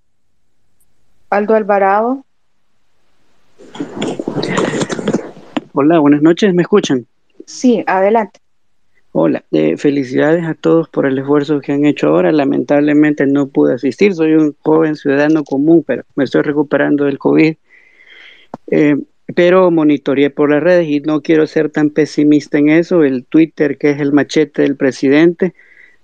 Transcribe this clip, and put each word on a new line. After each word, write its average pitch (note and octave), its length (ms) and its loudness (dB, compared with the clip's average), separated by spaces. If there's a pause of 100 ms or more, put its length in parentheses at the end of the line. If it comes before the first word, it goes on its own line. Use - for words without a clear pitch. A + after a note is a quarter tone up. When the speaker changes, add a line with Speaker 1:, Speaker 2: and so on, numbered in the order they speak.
(1300)
Speaker 1:
Aldo G#3 260 0
Alvarado. G#3 720 0 (3500)
Speaker 2:
Hola, D3+ 240 4
buenas D3 240 2
noches, F3 320 2
¿me F3 80 2
escuchan? D#3 440 0 (380)
Speaker 1:
Sí, A#3+ 420 -2
adelante. G3 540 0 (720)
Speaker 2:
Hola, D#3 400 -2
eh, D#3 240 0
felicidades C#3+ 680 -2
a D#3 100 -6
todos D#3+ 340 0
por C#3+ 180 -4
el C3+ 120 -2
esfuerzo C#3+ 420 -2
que C#3+ 100 -10
han C#3+ 140 0
hecho D3 240 0
ahora. E3+ 240 2
Lamentablemente D3 920 0
no C#3 200 0
pude C#3+ 280 0
asistir, C#3+ 380 0
soy D#3+ 200 0
un D#3 280 0
joven D#3 360 0
ciudadano D3 480 0
común, D3+ 420 2
pero A#2+ 160 -4 (140)
me C#3+ 80 -2
estoy D#3 180 -2
recuperando D3 600 -2
del C#3 140 -4
covid. D#3 360 0 (1200)
Eh, D3 240 2 (400)
pero F3+ 340 4
monitoreé C#3+ 600 0
por D3 200 -2
las D3 120 0
redes F3 260 2
y D3 120 -2
no D3+ 200 -4
quiero D#3 260 0
ser D#3 240 -2
tan D3+ 200 0
pesimista D3 680 0
en D3 120 2
eso. E3 340 2
El C3 200 -2
Twitter, D#3 540 0
que D3 120 0
es C#3+ 100 -2
el C#3+ 120 -2
machete D3 500 0
del C#3 140 -2
presidente, D3+ 800 0 (500)